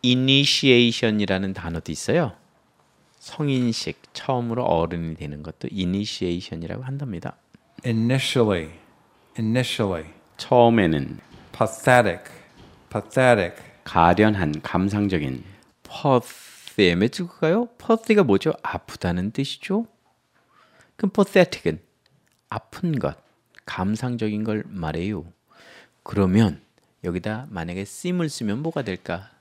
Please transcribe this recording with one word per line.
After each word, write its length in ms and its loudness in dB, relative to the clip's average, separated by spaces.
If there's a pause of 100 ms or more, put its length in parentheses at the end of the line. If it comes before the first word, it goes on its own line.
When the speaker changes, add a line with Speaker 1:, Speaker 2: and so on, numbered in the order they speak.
Speaker 1:
initiation이라는 1500 2
단어도 380 -8
있어요. 440 -2 (840)
성인식, 800 -4 (120)
처음으로 500 -4
어른이 520 -2
되는 280 -12
것도 280 -12
initiation이라고 1120 -6
한답니다. 520 -10 (480)
Speaker 2:
Initially. 880 0 (680)
Initially. 680 -2 (320)
Speaker 3:
처음에는. 840 4 (320)
Speaker 2:
Pathetic. 800 2 (600)
Pathetic. 720 2 (200)
Speaker 3:
가련한, 760 4
감상적인. 840 -2 (400)
Speaker 1:
path에 1120 0
맺을까요? 800 0
pathy가 460 2
뭐죠? 380 2
아프다는 720 -4
뜻이죠. 560 -4 (1080)
그럼 160 -2
pathetic은 720 2 (680)
아픈 500 -6
것, 180 -4 (480)
감상적인 760 -4
걸 240 -4
말해요. 640 -6 (720)
그러면 580 2 (420)
여기다 460 -6
만약에 320 -8
sim을 480 -6
쓰면 320 -6
뭐가 200 -6
될까? 480 -8 (120)